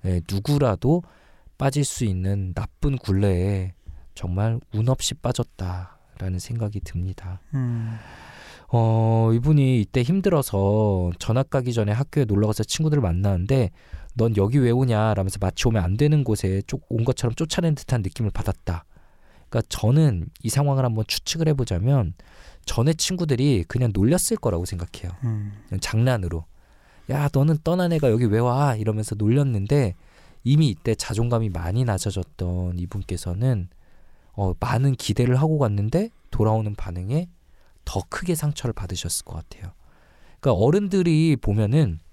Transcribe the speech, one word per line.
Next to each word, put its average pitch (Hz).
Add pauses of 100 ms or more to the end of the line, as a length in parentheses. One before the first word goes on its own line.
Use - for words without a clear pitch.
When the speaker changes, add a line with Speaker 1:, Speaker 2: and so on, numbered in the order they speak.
Speaker 1:
예, 92
누구라도 135 (560)
빠질 139
수 -
있는 92
나쁜 -
굴레에 95 (400)
정말 101 (140)
운 110
없이 -
빠졌다라는 92
생각이 107
듭니다. 92 (120)
Speaker 2:
음. 117 (720)
Speaker 1:
어, 113
이분이 131
이때 123
힘들어서 107 (100)
전학 123
가기 127
전에 107
학교에 135
놀러 104
가서 107
친구들을 151
만나는데, 98 (420)
"넌 113
여기 104
왜 123
오냐?" 113
라면서 98
마치 98
오면 110
안 90
되는 147
곳에 98
쫓-, -
온 117
것처럼 120
쫓아낸 165
듯한 123
느낌을 98
받았다. - (680)
그러니까 120
저는 117 (180)
이 110
상황을 135
한번 110
추측을 -
해보자면, 120 (520)
전에 131
친구들이 143
그냥 123
놀렸을 127
거라고 90
생각해요. 87
Speaker 2:
음. 107 (160)
Speaker 1:
그냥 98
장난으로, 104 (680)
"야, 143
너는 151
떠난 175
애가 147
여기 117
왜 107
와?" 123
이러면서 107
놀렸는데, 113 (480)
이미 147
이때 113
자존감이 113
많이 90
낮아졌던 90
이분께서는, 95 (640)
어, 95
많은 127
기대를 127
하고 156
갔는데 117 (220)
돌아오는 107
반응에 101 (560)
더 -
크게 175
상처를 147
받으셨을 92
것 -
같아요. 90 (720)
그러니까 104
어른들이 165
보면은 104 (140)